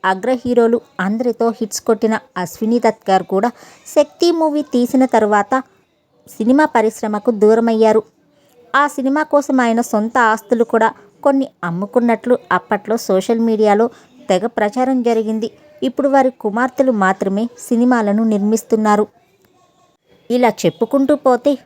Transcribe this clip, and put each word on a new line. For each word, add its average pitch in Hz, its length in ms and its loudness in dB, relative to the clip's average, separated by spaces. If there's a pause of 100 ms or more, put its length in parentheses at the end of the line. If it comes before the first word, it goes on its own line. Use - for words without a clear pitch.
(120)
అగ్ర 196 200 -4 (100)
హీరోలు 233 360 2 (220)
అందరితో 226 480 -2 (100)
హిట్స్ - 300 -8
కొట్టిన 220 280 0 (220)
అశ్విని 220 480 -4
దత్ 220 240 0
గారు 185 240 2
కూడా 202 160 0 (380)
శక్తి 302 440 0
మూవీ 311 320 -2 (100)
తీసిన 254 320 2
తర్వాత 220 560 0 (680)
సినిమా 262 380 2 (100)
పరిశ్రమకు 214 560 -2 (120)
దూరమయ్యారు. 220 580 4 (720)
ఆ 277 100 2 (120)
సినిమా 277 280 -2 (100)
కోసం 277 320 0
ఆయన 233 160 0 (100)
సొంత 226 260 -2 (140)
ఆస్తులు 226 420 -2
కూడా 226 160 2 (340)
కొన్ని 269 240 0 (160)
అమ్ముకున్నట్లు 226 720 -2 (160)
అప్పట్లో 202 460 -4 (100)
సోషల్ 226 400 0
మీడియాలో 214 400 2 (420)
తెగ 190 180 0
ప్రచారం 254 560 -2
జరిగింది. 220 440 -2 (340)
ఇప్పుడు 262 280 -2
వారి 269 220 2 (120)
కుమార్తెలు 247 480 -2 (140)
మాత్రమే 196 380 -2 (260)
సినిమాలను 226 540 0 (100)
నిర్మిస్తున్నారు. 214 720 0 (1200)
ఇలా 240 200 2 (120)
చెప్పుకుంటూ 269 540 0
పోతే 262 360 0 (140)